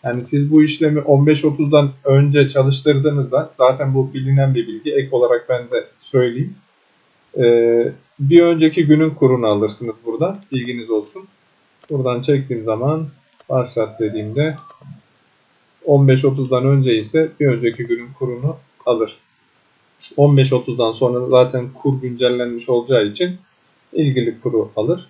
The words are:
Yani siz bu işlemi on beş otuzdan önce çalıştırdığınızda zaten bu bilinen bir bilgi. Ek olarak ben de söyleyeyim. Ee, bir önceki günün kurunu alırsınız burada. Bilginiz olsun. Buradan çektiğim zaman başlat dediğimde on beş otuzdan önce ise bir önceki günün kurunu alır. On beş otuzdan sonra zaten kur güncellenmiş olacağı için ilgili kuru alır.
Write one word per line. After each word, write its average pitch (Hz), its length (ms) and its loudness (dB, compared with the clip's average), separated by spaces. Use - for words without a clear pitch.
Yani 120 200 -6
siz 147 280 -2
bu 151 120 8
işlemi 151 380 0
on 143 260 4
beş 151 180 2
otuzdan 147 460 2
önce 139 440 4
çalıştırdığınızda 139 1080 0
zaten 131 360 2
bu 135 200 -2
bilinen 135 420 0
bir 113 120 -2
bilgi. 127 260 -8
Ek 139 180 0
olarak 120 380 0
ben 120 220 -4
de 120 160 -4
söyleyeyim. 127 540 -2
Ee, 117 540 2
bir 151 220 6
önceki 165 440 2
günün 151 240 4
kurunu 127 380 0
alırsınız 107 480 -4
burada. 156 340 -4
Bilginiz 120 380 -8
olsun. 113 380 -6
Buradan 127 320 -4
çektiğim 135 420 -2
zaman 131 440 -4
başlat 117 500 -4
dediğimde 110 560 -4
on 139 220 4
beş 131 180 4
otuzdan 131 400 -2
önce 135 300 2
ise 156 440 -2
bir 147 80 2
önceki 117 400 -2
günün 120 320 -6
kurunu 127 380 -6
alır. 110 320 -2
On 143 200 4
beş 131 160 2
otuzdan 120 380 -2
sonra 123 340 -2
zaten 127 480 2
kur 131 280 -4
güncellenmiş 123 680 -4
olacağı 120 360 2
için 175 320 -6
ilgili 127 480 -2
kuru 113 340 -4
alır. 147 340 -4